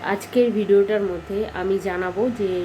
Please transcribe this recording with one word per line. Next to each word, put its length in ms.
আজকের 340
ভিডিওটার 520
মধ্যে 280
আমি 160
জানাবো 340
যে 100